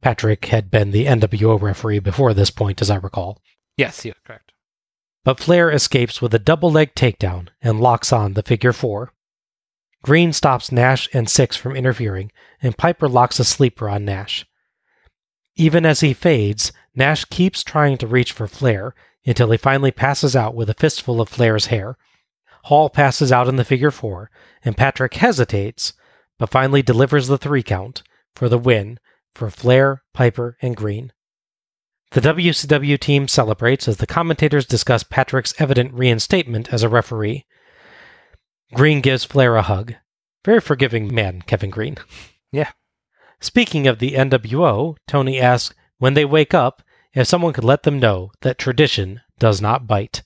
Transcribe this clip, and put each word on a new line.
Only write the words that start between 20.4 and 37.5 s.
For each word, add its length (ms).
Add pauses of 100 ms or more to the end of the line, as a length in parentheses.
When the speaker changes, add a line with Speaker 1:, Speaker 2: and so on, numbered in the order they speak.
Speaker 1:
with 160
a 40
fistful 480
of 80
Flair's 380
hair. 300 (680)
Hall 260
passes 420
out 160
in 80
the 80
figure 280
four, 380 (360)
and 100
Patrick 380
hesitates, 800 (440)
but 120
finally 320
delivers 480
the 80
three 260
count 400 (320)
for 140
the 80
win 420 (340)
for 160
Flair, 540 (100)
Piper, 480
and 140
Green. 380 (960)
The 100
W 300
C 160
W 300
team 320
celebrates 580
as 100
the 80
commentators 600
discuss 380
Patrick's 560
evident 340
reinstatement 800
as 100
a 60
referee. 560 (1300)